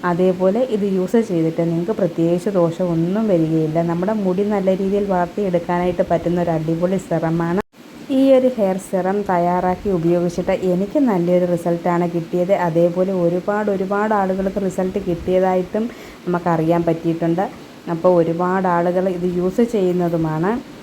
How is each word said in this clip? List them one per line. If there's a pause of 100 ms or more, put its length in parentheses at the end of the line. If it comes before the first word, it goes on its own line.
അതേപോലെ
ഇത്
യൂസ്
ചെയ്തിട്ട്
നിങ്ങൾക്ക്
പ്രത്യേകിച്ച്
ദോഷമൊന്നും
വരികയില്ല.
നമ്മുടെ
മുടി
നല്ല
രീതിയിൽ
വളർത്തിയെടുക്കാനായിട്ട്
പറ്റുന്ന
ഒരു
അടിപൊളി
സെറമാണ്. (500)
ഈ
ഒരു
ഹെയർ
സെറം
തയ്യാറാക്കി
ഉപയോഗിച്ചിട്ട്
എനിക്ക്
നല്ലൊരു
റിസൾട്ടാണ്
കിട്ടിയത്.
അതേപോലെ
ഒരുപാട്
ഒരുപാട്
ആളുകൾക്ക്
റിസൾട്ട്
കിട്ടിയതായിട്ടും (360)
നമുക്കറിയാൻ
പറ്റിയിട്ടുണ്ട്. (400)
അപ്പോൾ
ഒരുപാട്
ആളുകൾ
ഇത്
യൂസ്
ചെയ്യുന്നതുമാണ്.